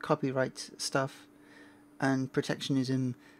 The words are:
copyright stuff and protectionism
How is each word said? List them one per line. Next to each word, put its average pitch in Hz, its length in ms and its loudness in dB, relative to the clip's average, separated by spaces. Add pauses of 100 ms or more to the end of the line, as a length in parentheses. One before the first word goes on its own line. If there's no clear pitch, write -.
copyright 131 800 0
stuff - 480 -2 (760)
and 135 320 2
protectionism 131 840 0 (260)